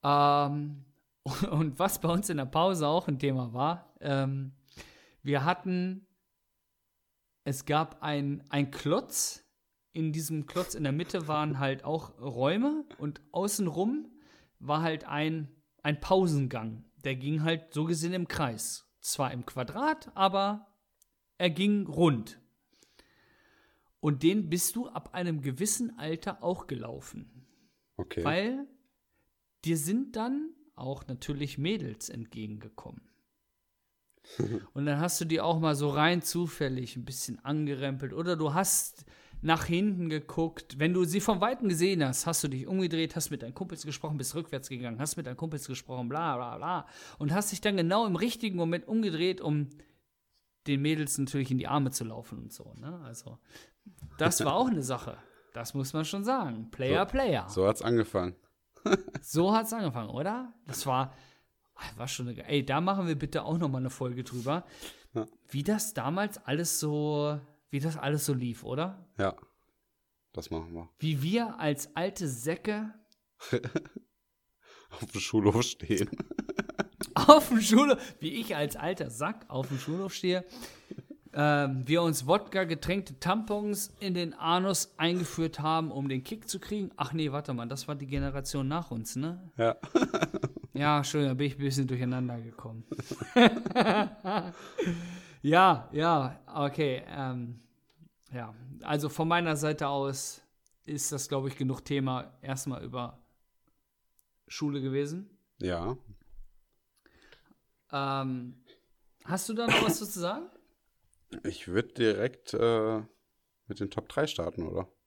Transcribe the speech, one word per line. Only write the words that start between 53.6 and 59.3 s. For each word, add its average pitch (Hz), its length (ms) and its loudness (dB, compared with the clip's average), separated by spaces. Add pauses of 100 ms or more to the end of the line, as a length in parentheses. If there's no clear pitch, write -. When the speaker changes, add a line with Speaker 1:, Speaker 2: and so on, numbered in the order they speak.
Speaker 1:
das 170 260 2
war 147 120 2
auch 214 120 4
eine 170 160 2
Sache. 123 340 -4 (360)
Das 117 200 -10
muss 135 200 -2
man 156 100 0
schon 196 220 -4
sagen. 156 440 -2
Player, 190 360 2
Speaker 2:
So, - 60 -8
Speaker 1:
Player. 180 380 2
Speaker 2:
so 95 180 2
hat's 107 140 2
angefangen. 104 540 2 (480)
<laughs> - 380 2
Speaker 1:
So 175 340 4